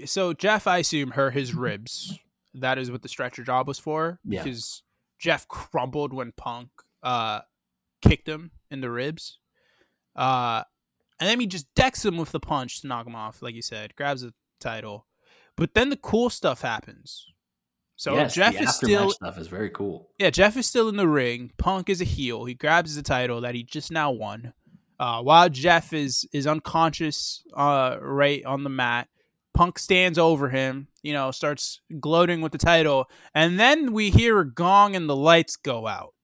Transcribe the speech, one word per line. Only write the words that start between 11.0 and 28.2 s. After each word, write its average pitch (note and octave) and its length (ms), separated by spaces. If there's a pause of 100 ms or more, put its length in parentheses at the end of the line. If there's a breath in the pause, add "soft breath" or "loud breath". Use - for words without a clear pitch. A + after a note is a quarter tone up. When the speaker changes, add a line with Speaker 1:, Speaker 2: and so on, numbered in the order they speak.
Speaker 1:
and F#3 100
then A#3+ 100
he A#3 80
just F3 280
decks B3+ 300
him F3 120
with D#3+ 140
the D#3+ 80
punch C3 420
to C#3+ 60
knock A#2+ 200
him A#2 80
off, A2 260
like A#2+ 140
you A#2 60
said, G#2+ 340
grabs C#3 260
the A#2+ 120 (260)
title. A2 480 (480 soft breath)
But E3+ 180
then B3 160
the C#4+ 60
cool A#3 340
stuff C#3+ 320
happens. - 640 (720)
So C#3 200
Speaker 2:
Yes, C#3 200
Speaker 1:
Jeff G3+ 200
Speaker 2:
the - 80
Speaker 1:
is - 60
Speaker 2:
after - 180
Speaker 1:
still G#2+ 180
Speaker 2:
match G2 100
stuff F2+ 220
is E2 100
very F#2 220
cool. - 400 (100)
Speaker 1:
Yeah, F#3+ 100
Jeff G#3 280
is A#3+ 100
still A3+ 220
in G3+ 80
the F#3+ 100
ring. B2 500
Punk F#3+ 320
is F3+ 120
a - 40
heel. A#2 380
He B2 100
grabs D#3 420
the D3 60
title B2+ 400
that A#2+ 140
he A#2+ 80
just - 280
now D3+ 200
won. A2 400 (480)
Uh, A#2+ 220
while E3 280
Jeff D#3+ 440
is, C#3+ 400
is C#3 140
unconscious, D#3 960 (120)
uh, C#3 460
right C#3 440